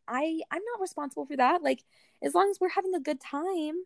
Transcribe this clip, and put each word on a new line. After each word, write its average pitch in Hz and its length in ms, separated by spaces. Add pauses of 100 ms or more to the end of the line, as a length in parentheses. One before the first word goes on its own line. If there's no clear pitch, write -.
I, 320 340 (100)
I'm 339 100 (120)
not 427 80
responsible 294 440
for 277 120
that. 294 260
Like, 269 200 (400)
as 285 120
long 381 140
as 392 100
we're 370 100
having 381 260
a 339 40
good 277 220
time 311 540 (100)